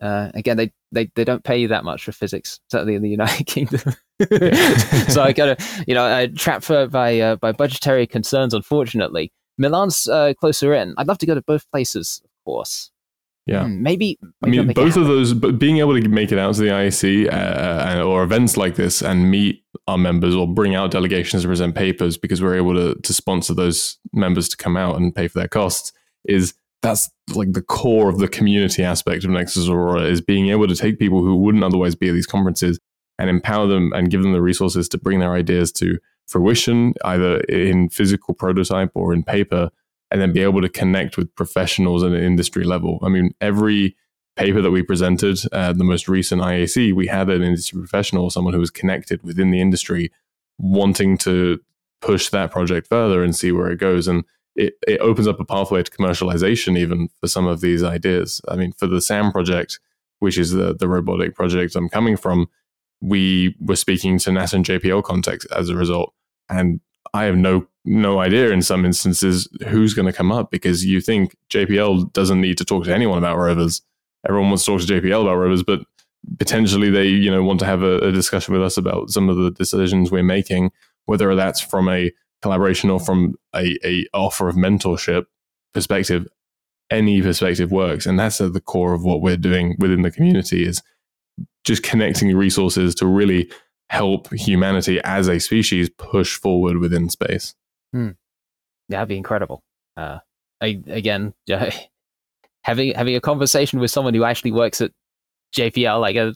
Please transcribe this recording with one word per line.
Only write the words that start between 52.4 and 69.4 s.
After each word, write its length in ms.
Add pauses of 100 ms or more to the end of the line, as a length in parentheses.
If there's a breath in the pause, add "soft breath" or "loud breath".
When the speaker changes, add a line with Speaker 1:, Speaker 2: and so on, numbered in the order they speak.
Speaker 2:
project 380
further 340
and 140
see 160
where 180
it 80
goes. 300
And 160 (320)
it, 180 (120)
it 140
opens 260
up 140
a 40
pathway 380
to 80
commercialization 880
even 300 (120)
for 80
some 180
of 140
these 220
ideas. 640
I 80
mean, 160
for 140
the 140
sam 320
project, 480 (380)
which 200
is 140
the, 220
the 140
robotic 460
project 400
I'm 140
coming 280
from, 320 (520)
we 580
were 180
speaking 420
to 120
nasa 240
and 100
J 140
P 120
L 120
contacts 440
as 220
a 80
result. 380 (340)
And 320 (340)
I 100
have 120
no, 300 (180)
no 360
idea 320
in 100
some 220
instances 640 (180)